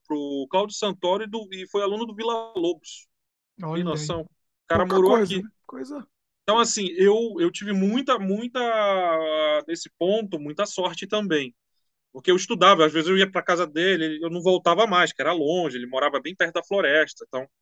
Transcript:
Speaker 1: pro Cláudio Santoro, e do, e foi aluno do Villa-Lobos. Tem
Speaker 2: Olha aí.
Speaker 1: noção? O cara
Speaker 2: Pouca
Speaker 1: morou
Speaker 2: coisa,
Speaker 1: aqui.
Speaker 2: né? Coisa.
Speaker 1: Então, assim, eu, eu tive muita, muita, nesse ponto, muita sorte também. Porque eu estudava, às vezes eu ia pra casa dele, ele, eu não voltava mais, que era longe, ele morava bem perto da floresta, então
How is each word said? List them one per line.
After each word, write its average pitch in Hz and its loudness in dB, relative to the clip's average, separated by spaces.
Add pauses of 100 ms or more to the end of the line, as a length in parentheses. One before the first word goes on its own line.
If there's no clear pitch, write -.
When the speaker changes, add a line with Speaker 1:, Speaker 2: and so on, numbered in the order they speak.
Speaker 1:
pro 143 -4
Cláudio 208 0
Santoro, 190 -2
e - -10
do, 208 -10
e 190 -12
foi 202 -2
aluno 208 -2
do 220 -10
Villa-Lobos. 220 -6 (480)
Tem 175 -12
Speaker 2:
Olha 160 -4
aí. 180 -4
Speaker 1:
noção? 160 -6
O 170 -20 (400)
cara 170 2
Speaker 2:
Pouca 185 0
Speaker 1:
morou 190 6
Speaker 2:
coisa, 202 4
Speaker 1:
aqui. 190 -2
Speaker 2:
né? 214 -18 (160)
Coisa. 262 -14 (360)
Speaker 1:
Então, 214 2
assim, 226 0
eu, 208 4
eu 170 2
tive 202 -8
muita, 220 0
muita, 214 -4 (1080)
nesse 165 -8
ponto, 196 0
muita 151 -6
sorte 185 -6
também. 170 -2 (580)
Porque 131 -2
eu 180 6
estudava, 185 6
às 156 2
vezes 156 0
eu 190 4
ia 196 4
pra 180 -2
casa 175 0
dele, 165 0
ele, 156 -6
eu 170 -6
não 170 -6
voltava 180 4
mais, 180 2
que - -8
era 151 2
longe, 160 0
ele 123 -8
morava 135 0
bem 151 -10
perto 170 -2
da 175 -4
floresta, 156 0
então 131 -6 (160)